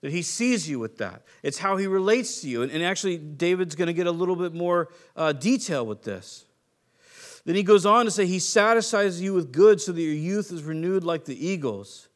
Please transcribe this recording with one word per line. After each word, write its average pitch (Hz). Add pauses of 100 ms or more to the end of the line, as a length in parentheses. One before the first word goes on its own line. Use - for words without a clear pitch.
that 143
he 175
sees 233
you 143
with 113
that. 92 (180)
It's 143
how 196
he 196
relates 196
to 143
you. 120
And, 131
and 160
actually, 185
David's 160
gonna 170
get 175
a 175
little 180
bit 175
more, 175 (260)
uh, 156
detail 147
with 107
this. - (960)
Then 165
he 202
goes 196
on 233
to 214
say, 190
"He 185
satisfies 208
you 190
with 165
good 190
so 185
that 165
your 160
youth 185
is 170
renewed 165
like 165
the 135
eagles." 127